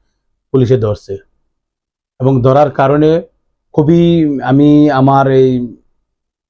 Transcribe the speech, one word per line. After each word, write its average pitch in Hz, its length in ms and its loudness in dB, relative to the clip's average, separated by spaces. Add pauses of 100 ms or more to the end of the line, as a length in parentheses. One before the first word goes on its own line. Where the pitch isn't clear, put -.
(500)
পুলিশে 127 260 0
ধরছে। 104 400 -8 (1040)
এবং 131 220 -2
ধরার 135 280 2
কারণে 147 520 -2 (500)
খুবই, 165 300 0 (400)
আমি 147 480 2
আমার 135 400 0
এই 127 460 -2 (720)